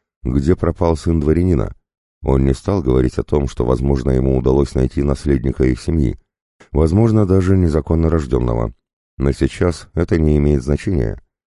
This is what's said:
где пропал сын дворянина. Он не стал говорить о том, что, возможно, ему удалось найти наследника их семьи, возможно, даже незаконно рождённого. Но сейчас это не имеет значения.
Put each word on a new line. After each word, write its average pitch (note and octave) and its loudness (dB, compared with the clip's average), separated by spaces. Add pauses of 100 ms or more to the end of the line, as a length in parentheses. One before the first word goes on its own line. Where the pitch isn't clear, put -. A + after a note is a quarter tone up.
(240)
где C2+ 0
пропал E2 0
сын E2 0
дворянина. D#2 -2 (480)
Он C2+ 2
не C2+ 2
стал F#2+ -4
говорить B1+ 0
о - -2
том, C#2 -2
что, - -4
возможно, B1+ 0
ему C2 0
удалось C2 0
найти C2 -2
наследника C2+ -2
их B1+ 0
семьи, D2 -2 (540)
возможно, G#2 2
даже F#2+ 2
незаконно D#2+ 2
рождённого. A#1+ -2 (440)
Но C#2 0
сейчас - -2
это F2 0
не D2+ 2
имеет D2 2
значения. C#2+ -4 (280)